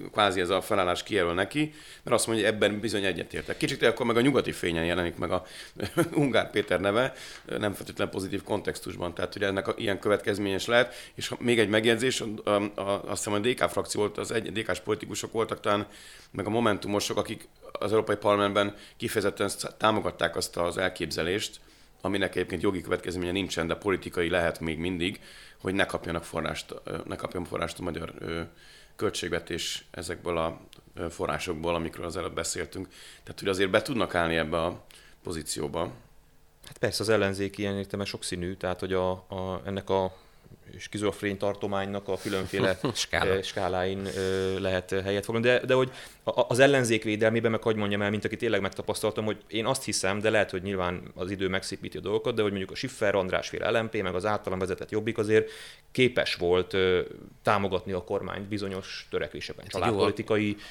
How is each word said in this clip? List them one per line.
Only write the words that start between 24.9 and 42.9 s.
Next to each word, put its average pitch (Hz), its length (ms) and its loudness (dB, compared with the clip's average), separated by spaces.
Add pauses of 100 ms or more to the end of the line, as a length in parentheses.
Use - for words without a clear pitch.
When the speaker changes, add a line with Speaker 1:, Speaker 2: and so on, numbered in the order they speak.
Speaker 1:
hogy 95 140 -2
ne 95 120 2
kapjanak 85 380 -4
forrást, 80 500 -6 (100)
ö, - 200 -8
ne - 120 -8
kapjon - 280 -6
forrást - 340 -4
a - 40 -8
magyar, 82 360 -6
ö, 82 220 -4 (560)
költségvetés 87 920 -4
ezekből 87 480 -4
a, 82 220 -2 (340)
ö, 87 160 -6
forrásokból, 80 640 -2
amikről 82 320 -4
az 85 100 -6
előbb 82 180 -6
beszéltünk. 87 540 -6 (340)
Tehát, - 180 -14
hogy 95 80 -2
azért 95 220 2
be 107 120 6
tudnak 107 320 0
állni 82 220 2
ebbe 80 260 2
a 87 220 -4 (380)
pozícióba. 82 680 -4 (760)
Speaker 2:
Hát - 120 -18
persze, 107 240 -2
az 101 60 0
ellenzék 98 500 2
ilyen 101 180 0
értelemben 98 300 -4
sokszínű, 90 480 -6
tehát, 90 260 -4
hogy 92 120 -2
a, 92 180 2
a, 92 540 -6
ennek 98 260 -6
a 95 260 2 (640)
skizofrén 101 600 -2
tartománynak 101 720 -2
a 92 100 0
különféle, 95 600 0 (100)
Speaker 3:
<laughs> 117 60 -2